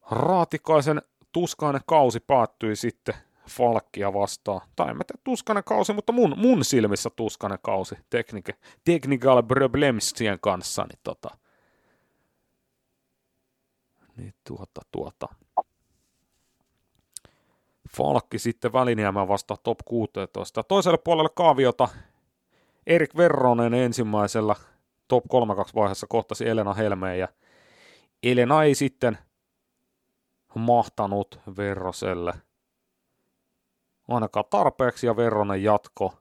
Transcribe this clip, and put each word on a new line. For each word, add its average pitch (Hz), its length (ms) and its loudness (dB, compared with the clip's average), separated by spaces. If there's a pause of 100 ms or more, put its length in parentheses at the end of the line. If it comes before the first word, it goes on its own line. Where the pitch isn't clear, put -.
(120)
Raatikaisen 156 880 0 (340)
tuskainen 151 500 -4
kausi 127 340 2
päättyi 113 560 0
sitten - 400 -6 (340)
Falkia 107 640 -2
vastaan. 101 480 -4 (140)
Tai - 140 -2
en - 80 -8
mä 175 60 -8
tiedä, - 200 -14
tuskainen 220 400 -4
kausi, 214 300 -2
mutta 214 200 -2
mun, 220 240 4
mun 226 280 4
silmissä 107 440 2
tuskainen 101 520 -6
kausi 98 340 -4 (140)
teknik-, - 480 -6 (280)
technical 135 580 4
problemsien 123 1000 0
kanssa. 92 420 -4
Niin - 200 -12
tota, - 260 -10 (3000)
niin 98 160 -16 (140)
tuota, - 340 -16 (100)
tuota. - 360 -10 (2500)
Falkki - 500 -2
sitten - 340 -4
Väliniemään 107 540 0
vastaan 101 360 -4
top 113 220 -4
kuusitoista. 107 800 -6
Toiselle 180 340 2
puolelle 160 380 0
kaaviota 135 520 4 (1000)
Erik 160 300 2
Verronen 127 560 4
ensimmäisellä 107 800 0 (520)
top 123 220 2
kolme 113 260 2
kaksi 98 200 -6
vaiheessa 101 320 -2
kohtasi 117 420 -4
Elena 104 240 -2
Helmeen, 95 460 -2
ja 92 80 -4 (960)
Elena 123 400 4
ei 143 120 4
sitten 123 420 -2 (1400)
mahtanut 110 840 -2 (180)
Verroselle 92 760 -6 (1700)
ainakaan 110 420 -2
tarpeeksi, 131 580 0
ja 113 80 2
Verronen 104 480 0
jatko. 104 580 0